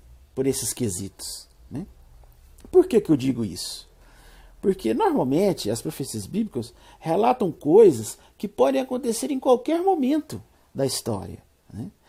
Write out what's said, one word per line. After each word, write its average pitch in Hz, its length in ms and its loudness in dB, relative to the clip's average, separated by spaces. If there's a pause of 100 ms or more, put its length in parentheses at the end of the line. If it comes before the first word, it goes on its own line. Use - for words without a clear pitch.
(340)
por 131 120 -4
esses 123 260 -2
quesitos, 95 720 -8 (240)
né? 104 160 -10 (840)
Por 359 160 6
que 220 140 4
que 185 100 2
eu 151 60 6
digo 123 280 0
isso? - 440 -10 (760)
Porque, 208 300 0
normalmente, 190 760 0
as 110 120 -4
profecias 131 420 -8
bíblicas 151 480 -6 (260)
relatam 196 540 0
coisas 147 640 6 (220)
que 208 100 -8
podem 269 320 0
acontecer 254 500 -4
em 262 80 -4
qualquer 285 440 0
momento 302 600 -2 (320)
da 135 120 0
história, 95 500 -6 (340)
né? 131 200 -12 (180)